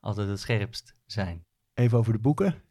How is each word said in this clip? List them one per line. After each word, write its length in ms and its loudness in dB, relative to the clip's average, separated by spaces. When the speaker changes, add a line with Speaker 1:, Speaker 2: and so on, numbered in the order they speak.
Speaker 1:
altijd 280 -4
het 120 -4
scherpst 540 -4
zijn. 380 -6
Speaker 2:
Even 240 4
over 140 2
de 60 0
boeken. 360 2